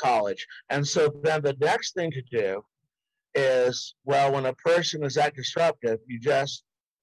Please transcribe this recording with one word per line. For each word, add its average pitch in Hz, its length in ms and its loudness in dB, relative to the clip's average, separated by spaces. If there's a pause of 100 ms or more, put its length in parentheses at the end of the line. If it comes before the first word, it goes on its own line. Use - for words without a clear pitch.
college. 110 460 0 (220)
And 143 180 -2
so 147 260 2 (100)
then 156 180 0
the 139 180 -2
next 175 340 0
thing 170 180 -4
to 131 100 -8 (100)
do 104 320 -2 (720)
is, 127 580 2 (120)
well, 139 260 2
when 135 140 0
a 131 80 -2
person 165 500 0
is 135 120 -2
that 151 200 2
disruptive, 131 720 -2
you 120 140 -10
just 139 420 -2 (400)